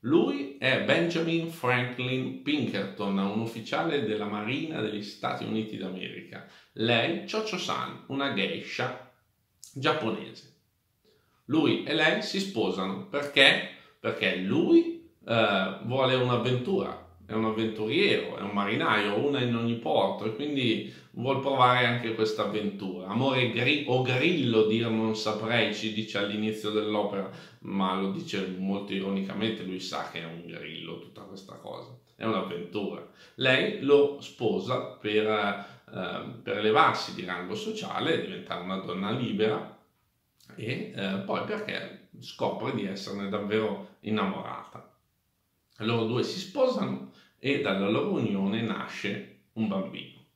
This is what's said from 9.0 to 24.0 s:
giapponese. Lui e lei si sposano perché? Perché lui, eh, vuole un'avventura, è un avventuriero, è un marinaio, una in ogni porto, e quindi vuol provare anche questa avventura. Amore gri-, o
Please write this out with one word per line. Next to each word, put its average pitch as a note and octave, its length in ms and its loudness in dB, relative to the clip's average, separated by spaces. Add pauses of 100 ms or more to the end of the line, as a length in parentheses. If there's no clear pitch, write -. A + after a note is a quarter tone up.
giapponese. D3+ 800 -4 (920)
Lui D3 400 4
e D3+ 100 0
lei E3 260 4
si - 180 -4
sposano F#2+ 680 -2
perché? C#3+ 640 4 (300)
Perché G2 360 0
lui, C3 760 4 (160)
eh, G2+ 580 4
vuole B2+ 300 2
un'avventura, B2 920 2 (200)
è - 80 -8
un A2 120 2
avventuriero, A2 920 0
è - 40 -8
un G2+ 100 -4
marinaio, G#2 640 2
una C#3 260 2
in A#2+ 140 2
ogni A#2 200 0
porto, G#2+ 500 0
e A2 100 -2
quindi C3 580 0 (180)
vuol C3 280 0
provare B2 460 6
anche A#2 280 0
questa G#2+ 300 2
avventura. G2 640 -4
Amore B2+ 420 2
gri-, B2+ 380 2
o B2+ 160 4